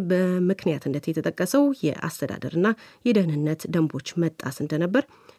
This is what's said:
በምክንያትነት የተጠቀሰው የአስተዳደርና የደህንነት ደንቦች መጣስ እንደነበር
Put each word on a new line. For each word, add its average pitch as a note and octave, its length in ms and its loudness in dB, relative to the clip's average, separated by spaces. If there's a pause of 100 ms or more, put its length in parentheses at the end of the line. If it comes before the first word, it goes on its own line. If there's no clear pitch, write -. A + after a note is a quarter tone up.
በምክንያትነት F3+ 1040 0
የተጠቀሰው E3+ 580 0 (140)
የአስተዳደርና D#3+ 880 -2 (360)
የደህንነት D#3+ 640 2
ደንቦች D#3+ 480 -2
መጣስ D#3+ 440 -4
እንደነበር F3 440 0 (340)